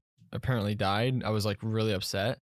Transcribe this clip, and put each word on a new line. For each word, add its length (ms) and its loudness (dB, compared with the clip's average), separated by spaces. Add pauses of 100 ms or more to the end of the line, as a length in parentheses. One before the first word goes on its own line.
(320)
apparently 420 0
died, 480 2
I 80 -2
was, 160 2
like, 160 -2
really 300 0
upset. 540 -2